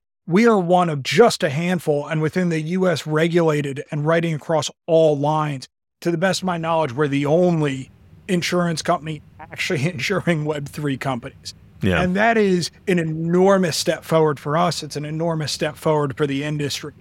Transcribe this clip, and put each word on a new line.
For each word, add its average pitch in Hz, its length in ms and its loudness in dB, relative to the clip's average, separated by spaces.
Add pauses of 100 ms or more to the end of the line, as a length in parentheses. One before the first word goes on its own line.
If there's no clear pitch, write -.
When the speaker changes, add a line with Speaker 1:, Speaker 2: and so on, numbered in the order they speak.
(280)
Speaker 1:
we 190 180 4
are 220 140 6
one 180 300 2
of 143 140 -4
just 208 380 4
a 175 80 0
handful, 151 560 -2
and 156 160 -4
within 175 280 0
the 160 100 0
U 180 300 0
S 156 180 -2
regulated 151 840 0
and 147 140 -4
writing 165 280 2
across 151 360 -2 (180)
all 160 300 4
lines, 147 520 -2 (320)
to 170 100 -2
the 170 60 -2
best 180 240 0
of 185 60 -8
my 175 100 -2
knowledge, 160 340 -2
we're 147 160 0
the 139 180 0
only 151 640 0 (380)
insurance 175 560 -2
company 156 400 -2 (160)
actually 160 500 -4
<laughs> - 0 -
insuring 165 560 -2
Web 147 240 -6
three 147 280 -4
companies. - 580 -8 (260)
Speaker 2:
Yeah. 98 200 2
Speaker 1:
And 185 140 0
that 226 220 2
is 185 340 2 (160)
an 185 120 2
enormous 170 800 2
step - 260 -2
forward 156 340 2
for 147 200 -4
us. 175 260 0
It's 147 140 -10
an 147 80 -6
enormous 156 460 -4
step 151 260 -4
forward 147 400 0
for 151 100 0
the 139 160 -4
industry. 151 580 -6